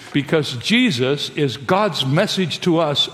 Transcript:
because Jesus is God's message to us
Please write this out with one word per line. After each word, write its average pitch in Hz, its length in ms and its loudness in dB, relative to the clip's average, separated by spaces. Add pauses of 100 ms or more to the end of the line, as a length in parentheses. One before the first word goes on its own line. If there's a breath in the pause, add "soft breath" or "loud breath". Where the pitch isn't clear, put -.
(120 loud breath)
because 147 420 0
Jesus 143 760 0
is 143 260 -2
God's 175 480 0
message 170 580 0
to 165 180 2
us 147 340 0